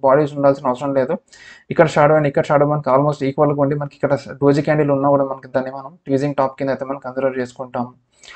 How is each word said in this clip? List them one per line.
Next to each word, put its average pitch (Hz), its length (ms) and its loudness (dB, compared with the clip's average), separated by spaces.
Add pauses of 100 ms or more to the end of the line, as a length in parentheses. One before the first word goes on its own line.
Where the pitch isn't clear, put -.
బాడీస్ 143 300 2
ఉండాల్సిన 139 340 0
అవసరం 139 280 -4
లేదు, 131 160 -2 (580)
ఇక్కడ 165 140 6 (100)
షాడో 151 240 6
and 147 100 0
ఇక్కడ 156 200 0
షాడో 147 220 4
మనకి 147 220 -2
almost 143 340 2
ఈక్వల్‌గా 147 360 0
ఉండి 143 180 -2
మనకి 143 160 -14
ఇక్కడ 143 140 0 (300)
డోజీ 143 260 4
క్యాండిల్ 151 280 2
ఉన్నా 139 180 0
కూడా 139 180 0
మనకి 131 240 -16
దాన్ని 131 220 -6
మనం 135 140 -16 (140)
ట్విజింగ్ 139 340 -2
టాప్ - 180 -4
కింద 135 160 -4
అయితే 131 160 -10
మనం 143 160 -10
కన్సిడర్ 131 360 -4
చేసుకుంటాం. 123 440 -10 (480)